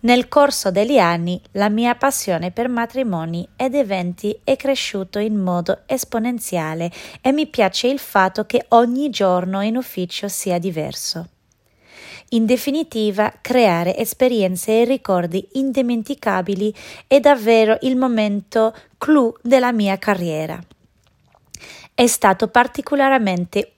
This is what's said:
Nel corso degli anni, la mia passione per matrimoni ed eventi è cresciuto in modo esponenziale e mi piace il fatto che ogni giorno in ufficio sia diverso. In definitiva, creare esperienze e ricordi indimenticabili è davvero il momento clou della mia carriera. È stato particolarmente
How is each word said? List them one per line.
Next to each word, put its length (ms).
Nel 260
corso 440
degli 260
anni, 420
la 180
mia 260
passione 560
per 160
matrimoni 880
ed 200
eventi 680
è 140
cresciuto 640
in 200
modo 460
esponenziale 1040
e 100
mi 140
piace 420
il 120
fatto 460
che 240
ogni 420
giorno 500
in 160
ufficio 500
sia 300
diverso. 680
In 180
definitiva, 840
creare 540
esperienze 840
e 40
ricordi 680
indimenticabili 1200
è 140
davvero 640
il 140
momento 800
clou 460
della 280
mia 280
carriera. 600
È 140
stato 400
particolarmente 1300